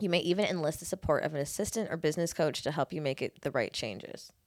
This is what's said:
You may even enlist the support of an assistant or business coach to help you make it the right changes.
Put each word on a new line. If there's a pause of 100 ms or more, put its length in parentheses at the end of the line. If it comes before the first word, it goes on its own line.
You
may
even
enlist
the
support
of
an
assistant
or
business
coach
to
help
you
make
it
the
right
changes. (140)